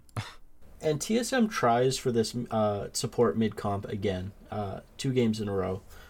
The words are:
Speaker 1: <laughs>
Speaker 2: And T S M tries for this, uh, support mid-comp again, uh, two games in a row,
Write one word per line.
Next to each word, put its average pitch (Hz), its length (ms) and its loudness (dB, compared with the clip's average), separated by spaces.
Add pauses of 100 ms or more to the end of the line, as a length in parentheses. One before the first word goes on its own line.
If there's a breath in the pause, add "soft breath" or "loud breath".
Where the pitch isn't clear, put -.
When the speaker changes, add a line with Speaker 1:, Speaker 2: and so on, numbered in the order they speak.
(180)
Speaker 1:
<laughs> - 60 -6 (580 loud breath)
Speaker 2:
And 151 180 0
T 220 180 0
S 240 140 0
M 240 160 4
tries 127 500 4
for 123 140 -2
this, 113 240 2 (160)
uh, 104 400 0
support 113 460 0
mid-comp 101 500 0
again, 95 460 -4 (180)
uh, 95 300 -6 (160)
two 135 160 -2
games 113 260 2
in 104 80 -2
a 101 60 -2
row, 92 280 -2 (280 loud breath)